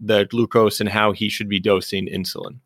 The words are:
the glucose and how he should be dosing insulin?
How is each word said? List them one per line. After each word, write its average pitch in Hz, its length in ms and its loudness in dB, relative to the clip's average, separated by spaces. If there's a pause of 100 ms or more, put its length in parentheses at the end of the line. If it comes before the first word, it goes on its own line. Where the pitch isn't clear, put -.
the 104 240 4
glucose 113 560 2
and 104 80 -2
how 107 240 2
he 104 160 -2
should 104 180 -6
be 98 140 -2
dosing 95 460 0
insulin? - 580 -8